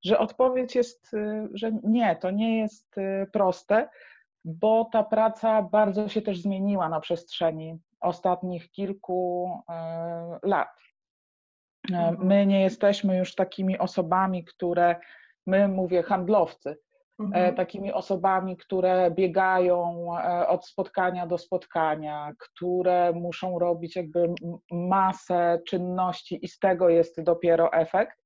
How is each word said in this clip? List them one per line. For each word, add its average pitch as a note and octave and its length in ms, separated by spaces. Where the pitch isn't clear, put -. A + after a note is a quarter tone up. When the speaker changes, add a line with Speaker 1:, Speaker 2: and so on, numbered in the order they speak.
Speaker 1:
że G3 140
odpowiedź B3+ 560
jest, - 400
y, G#3+ 400
że A3 180
nie, A3 320
to F#3 140
nie A3 280
jest, - 400
y, G3 340
proste, G#3 560
bo A3 480
ta A3 120
praca A3 580
bardzo G#3 460
się G#3 140
też F#3+ 180
zmieniła F#3+ 480
na D#3+ 120
przestrzeni E3 760
ostatnich F3+ 680
kilku, F3+ 800
e, E3 720
lat. F3+ 340
E, F3+ 40
Speaker 2:
Mhm. E3+ 300
Speaker 1:
my G3+ 200
nie G3 140
jesteśmy F#3+ 580
już F#3 160
takimi F#3+ 440
osobami, F#3 680
które, F3 520
my, G3 220
mówię, F#3 340
handlowcy, F#3 680
e, - 520
Speaker 2:
Mhm. F3+ 320
Speaker 1:
takimi F#3+ 380
osobami, F#3 640
które F#3 540
biegają, F3+ 960
e, F3 300
od - 180
spotkania F3+ 600
do F3 120
spotkania, D#3 1000
które F3+ 760
muszą F3 460
robić E3+ 380
jakby E3+ 240
m-, E3+ 140
masę F3+ 1000
czynności F3+ 760
i E3+ 40
z - 100
tego F#3 300
jest E3 340
dopiero E3 500
efekt E3 540